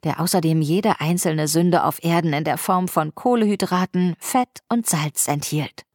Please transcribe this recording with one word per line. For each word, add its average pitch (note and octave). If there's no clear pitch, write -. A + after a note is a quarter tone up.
der D#3
außerdem D#3+
jede F3+
einzelne D#3
Sünde E3+
auf -
Erden E3
in E3
der C#3+
Form F#3
von D#3
Kohlehydraten, F#3
Fett -
und A#3
Salz D3+
enthielt. D3